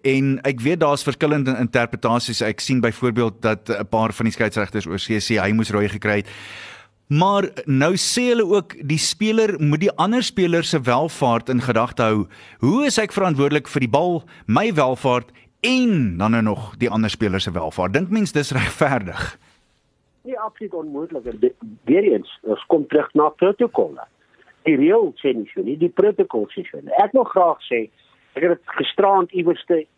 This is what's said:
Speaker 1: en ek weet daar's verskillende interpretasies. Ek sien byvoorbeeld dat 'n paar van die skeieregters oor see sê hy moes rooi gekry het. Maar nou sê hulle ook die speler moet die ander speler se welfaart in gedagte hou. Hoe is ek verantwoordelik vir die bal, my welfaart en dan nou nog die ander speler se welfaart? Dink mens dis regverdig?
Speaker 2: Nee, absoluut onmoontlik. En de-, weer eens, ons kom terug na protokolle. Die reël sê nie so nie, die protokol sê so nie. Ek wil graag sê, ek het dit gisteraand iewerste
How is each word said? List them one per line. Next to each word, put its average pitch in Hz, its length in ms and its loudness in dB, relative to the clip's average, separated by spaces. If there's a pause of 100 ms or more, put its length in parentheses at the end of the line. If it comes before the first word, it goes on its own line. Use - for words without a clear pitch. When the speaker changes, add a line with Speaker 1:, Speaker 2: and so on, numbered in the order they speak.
Speaker 1:
en 135 380 2
ek 131 180 -2
weet 160 180 0
daar's 143 240 2
verskillende 143 540 0
interpretasies. 117 840 -2
Ek 113 180 -2
sien 131 220 0
byvoorbeeld 117 600 0
dat 110 280 -2
'n 104 200 -4
paar 110 240 0
van 117 120 -4
die 110 80 0
skeieregters 107 540 -2
oor 92 120 -6
see 110 180 -4
sê 104 240 0
hy 98 100 0
moes 110 200 0
rooi 104 180 0
gekry 104 320 -2
het. - 60 -12 (840)
Maar 196 380 2 (180)
nou 139 320 2
sê 247 300 0
hulle 233 180 2
ook 196 240 0 (160)
die 151 140 0
speler 220 580 0
moet 151 240 2
die 202 160 2
ander 220 240 2
speler 170 400 0
se 160 160 -2
welfaart 123 720 0
in 123 100 2
gedagte 120 460 0
hou. 107 140 2 (420)
Hoe 220 240 2
is 233 160 0
ek - 80 -6
verantwoordelik 147 560 0
vir 131 160 -2
die 113 80 -2
bal, 165 300 0 (260)
my 190 300 2
welfaart 127 560 0 (340)
en 208 540 2
dan 110 160 2
nou 113 40 2 (120)
nog 117 100 -8 (160)
die 120 100 0
ander 110 220 0
speler 98 320 -2
se 95 80 -6
welfaart? 90 460 -4
Dink 185 180 -2
mens 208 160 0
dis 147 240 -2
regverdig? 113 720 -2 (1000)
Speaker 2:
Nee, 247 160 -10
absoluut 214 340 -10
onmoontlik. 156 600 -8
En 110 100 -14
de-, - 100 2 (300)
weer 190 300 4
eens, - 180 -2 (160)
ons 107 240 -2
kom 151 160 2
terug - 260 2
na 151 140 6 (160)
protokolle. 180 640 0 (560)
Die 151 160 2
reël 180 400 4
sê 131 160 0
nie 107 160 -8
so - 160 -6
nie, 139 80 -4
die 175 160 0
protokol 185 640 0
sê 185 160 -8
so - 80 -14
nie. 143 240 -6
Ek 208 140 0
wil 247 100 4
graag 170 400 2
sê, 117 220 -2 (500)
ek 165 60 2
het 170 100 2
dit - 240 -12
gisteraand 196 560 2
iewerste 170 480 0 (140)